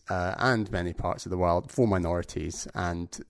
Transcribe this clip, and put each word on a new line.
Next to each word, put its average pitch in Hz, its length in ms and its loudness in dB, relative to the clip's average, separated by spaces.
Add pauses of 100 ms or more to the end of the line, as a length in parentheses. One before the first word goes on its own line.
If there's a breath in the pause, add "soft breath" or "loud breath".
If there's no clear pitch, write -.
uh, 92 280 0
and 117 340 2
many 87 220 0
parts - 320 -2
of 87 60 -8
the 92 60 0
world 90 340 2
for 123 160 4
minorities, 87 880 -2
and 87 540 -4